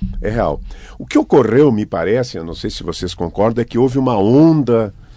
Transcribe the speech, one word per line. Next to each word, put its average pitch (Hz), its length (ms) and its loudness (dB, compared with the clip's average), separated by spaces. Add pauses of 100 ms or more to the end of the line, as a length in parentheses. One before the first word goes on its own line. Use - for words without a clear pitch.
(220)
é 107 80 -4
real. 92 300 -2 (360)
O - 80 -14
que - 140 -2
ocorreu, 139 540 4
me 107 120 -2
parece, 98 520 -2
eu - 80 -8
não 82 100 -10
sei - 160 -8
se - 140 -14
vocês 87 300 -8
concordam, 104 460 -2
é 113 40 -2
que 117 120 -8
houve 127 220 2
uma 127 180 0
onda 117 800 2 (220)